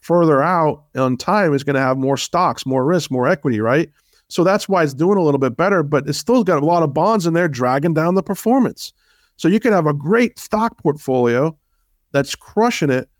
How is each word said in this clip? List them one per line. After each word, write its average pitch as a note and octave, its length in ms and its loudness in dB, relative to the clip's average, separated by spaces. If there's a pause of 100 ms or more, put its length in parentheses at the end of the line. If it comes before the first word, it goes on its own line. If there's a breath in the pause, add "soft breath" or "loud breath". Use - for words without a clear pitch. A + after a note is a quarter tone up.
further D#3+ 400 2
out D#3+ 420 -2 (100)
on B2+ 220 -2
time, F3+ 380 0
is C#3 100 -2
gonna C#3 160 0
have C3 160 0
more C3+ 220 -2
stocks, - 480 -2
more C3 180 -2
risk, D#3+ 260 0
more B2+ 160 0
equity, C3+ 340 -2
right? C#3 300 0 (380)
So - 160 0
that's G3 240 0
why F#3+ 140 2
it's C#3+ 100 0
doing E3+ 240 0
a F#3 60 2
little D3 160 2
bit C3 180 -2
better, F3+ 260 2
but C#3+ 240 -2
it's D3 120 -6
still A#3 260 2
got E3 180 2
a D3 40 0
lot E3+ 160 2
of C#3+ 100 0
bonds F3 340 0
in E3+ 60 0
there E3+ 160 2
dragging C3+ 460 0
down E3 200 0
the F#3+ 80 0
performance. A3 680 -2 (440)
So - 120 0
you G#3 120 2
can A#3 120 0
have F3 140 2
a D3 80 0
great F#3+ 440 -2
stock - 380 -4
portfolio C3 800 0 (560)
that's C#3 220 -2
crushing G#3 560 -2
it B2+ 180 -2 (120)